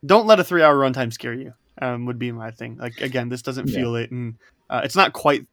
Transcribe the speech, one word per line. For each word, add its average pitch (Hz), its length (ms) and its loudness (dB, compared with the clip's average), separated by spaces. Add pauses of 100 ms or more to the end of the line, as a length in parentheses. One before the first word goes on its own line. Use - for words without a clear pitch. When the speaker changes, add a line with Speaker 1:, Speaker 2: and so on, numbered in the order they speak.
Speaker 1:
don't 214 220 6
let 214 140 8
a - 20 0
three-hour 156 320 6
runtime 131 380 0
scare 120 200 -8
you, 123 200 -12 (280)
um, 123 240 -6
would 120 140 -8
be 120 140 -6
my 113 180 -12
thing. 113 260 -14
Like, 117 220 -12
again, 127 300 -4
this 123 120 -8
doesn't 135 280 -6
Speaker 2:
Yeah. 127 80 -4
Speaker 1:
feel 120 180 -2
it, 117 160 -6
and, 120 240 -10 (340)
uh, 127 140 -4
it's - 120 -6
not 190 180 2
quite - 400 -2